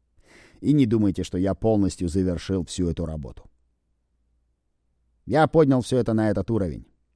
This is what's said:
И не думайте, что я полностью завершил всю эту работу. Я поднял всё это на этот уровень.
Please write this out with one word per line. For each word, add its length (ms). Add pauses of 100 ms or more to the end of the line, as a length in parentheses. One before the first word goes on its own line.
(600)
И 120
не 140
думайте, 360
что 160
я 160
полностью 540
завершил 560
всю 240
эту 180
работу. 380 (1800)
Я 220
поднял 360
всё 160
это 160
на 160
этот 200
уровень. 360 (300)